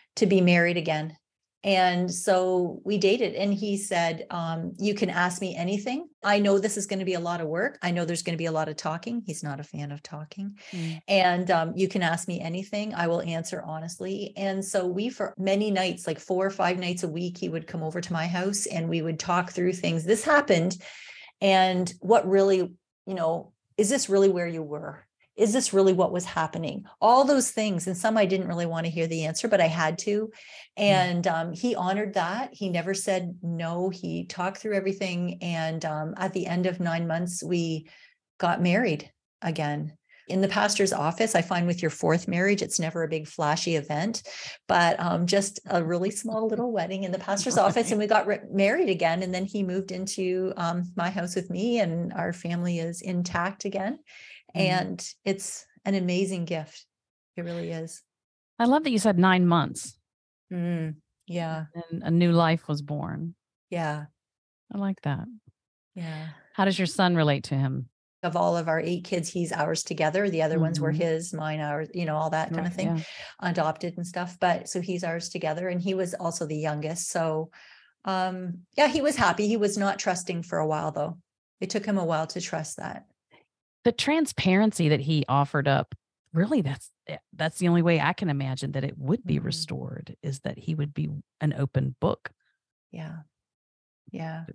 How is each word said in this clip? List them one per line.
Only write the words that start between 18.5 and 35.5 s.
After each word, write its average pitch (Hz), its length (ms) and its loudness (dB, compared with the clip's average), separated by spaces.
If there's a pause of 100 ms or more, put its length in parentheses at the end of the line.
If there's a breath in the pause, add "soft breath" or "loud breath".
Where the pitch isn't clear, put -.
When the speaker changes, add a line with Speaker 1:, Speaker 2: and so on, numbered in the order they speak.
Speaker 1:
and 165 220 -2
we 165 120 0
would 160 200 -4
talk 180 320 0
through 180 220 0
things. 165 300 -2
This 220 200 2
happened. 202 520 4 (640 loud breath)
And 185 600 4
what 202 280 4
really, 196 300 6
you - 560 -6
know, 165 380 -2 (240)
is 202 120 2
this 269 200 0
really 196 200 6
where 175 200 2
you 160 160 -4
were? 151 420 -10 (280)
Is 208 200 4
this - 180 2
really 190 220 8
what 180 180 4
was 175 140 -2
happening? 165 580 -4 (160 loud breath)
All 247 240 8
those 262 260 4
things. 208 360 -2
And 185 100 -2
some 220 220 2
I 202 80 6
didn't 185 220 0
really 170 180 -2
want 165 180 -2
to 170 80 -2
hear 165 140 0
the 165 180 -2
answer, 165 240 -2
but 196 140 6
I 160 40 6
had 160 340 0
to. 214 280 0
Speaker 2:
Mm. - 20 -16 (460 loud breath)
Speaker 1:
And, 185 500 4
um, 165 280 0
he 240 200 -2
honored 196 400 -2
that. 190 380 -2
He 202 160 -6
never 175 240 -2
said 185 500 -2
no. 170 460 -2
He 175 380 -6
talked 185 320 -4
through 214 180 -4
everything. 185 680 -2
And, 165 440 -2